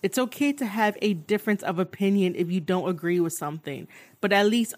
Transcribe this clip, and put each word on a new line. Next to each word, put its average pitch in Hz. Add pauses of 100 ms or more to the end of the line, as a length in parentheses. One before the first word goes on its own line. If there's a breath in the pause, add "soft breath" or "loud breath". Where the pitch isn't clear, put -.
It's 196
okay 285
to 277
have 208
a 208
difference 202
of 170
opinion 190
if 170
you 185
don't 180
agree 175
with 170
something, 147 (320 loud breath)
but 202
at 202
least 226